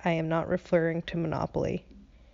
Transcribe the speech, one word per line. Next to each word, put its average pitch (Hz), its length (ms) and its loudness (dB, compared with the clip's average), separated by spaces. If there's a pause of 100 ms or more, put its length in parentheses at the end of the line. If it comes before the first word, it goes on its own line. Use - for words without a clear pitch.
I 175 80 2
am 165 160 0
not 160 220 0
referring 170 540 2
to - 120 -8
Monopoly. 165 720 -2 (480)